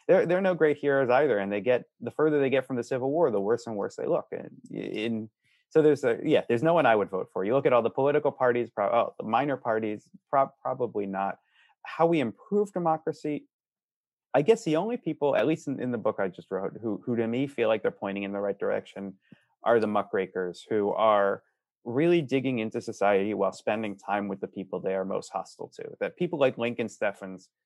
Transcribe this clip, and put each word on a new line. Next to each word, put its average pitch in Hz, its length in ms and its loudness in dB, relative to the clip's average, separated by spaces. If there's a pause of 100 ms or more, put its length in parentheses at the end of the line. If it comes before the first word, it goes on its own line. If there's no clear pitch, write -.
they're, 175 180 6
they're 180 160 2
no 185 120 2
great 151 240 2
heroes 139 320 2
either. 127 300 4
And 98 100 -2
they 104 120 -2
get, 120 240 2 (160)
the 117 100 -8
further 151 300 2
they 135 80 2
get 127 180 0
from 135 80 -6
the 120 80 -2
Civil 135 280 -4
War, 156 200 2
the 104 80 0
worse 107 260 0
and 113 120 -8
worse 101 180 -6
they - 120 -6
look. 160 260 -2
And - 160 -10 (200)
in, 110 600 -6 (400)
so 160 120 4
there's 147 220 4
a, 117 180 2
yeah, 139 280 4
there's 117 140 2
no 165 100 4
one 160 120 4
I 113 120 6
would 98 120 0
vote 95 220 -6
for. 95 140 -4
You 107 80 0
look 135 120 2
at 147 60 4
all 123 100 6
the 113 80 2
political 143 420 0
parties, 123 380 0
pro-, 101 220 0
oh, - 260 2
the - 80 -8
minor 131 300 0
parties, 110 540 -4 (200)
pro-, 139 220 0 (100)
probably 120 440 -4
not. 95 320 -4 (460)
How - 240 0
we 170 120 2
improve 202 540 -2
democracy, 156 720 -4 (880)
I 135 80 4
guess 220 240 4
the 156 100 0
only 220 220 -2
people, 147 400 0
at 120 100 2
least 156 220 -2
in, 135 100 -4
in 123 120 -4
the 120 60 -2
book 104 220 -2
I 98 80 0
just 87 240 -12
wrote, 95 300 -4
who, 107 240 -4
who 123 100 -2
to 117 100 0
me 123 220 -2
feel 120 220 0
like 110 140 2
they're 101 80 0
pointing 98 320 -6
in 101 100 -6
the 101 80 -4
right 101 180 -4
direction 101 540 -6 (500)
are 117 160 4
the 107 80 0
muckrakers 95 840 -2
who 104 220 0
are 104 520 2 (440)
really 165 340 2
digging 131 380 -2
into 110 220 -4
society 101 520 0
while 95 200 0
spending 107 440 -4
time 101 300 -4
with 98 140 -8
the 101 60 -6
people 95 320 -8
they 95 140 -4
are 95 120 -2
most 98 260 -6
hostile - 460 -12
to. - 60 -12 (180)
That 98 160 -6
people 170 200 -4
like 131 200 2
Lincoln 117 320 -4
Steffens, 98 600 -6 (160)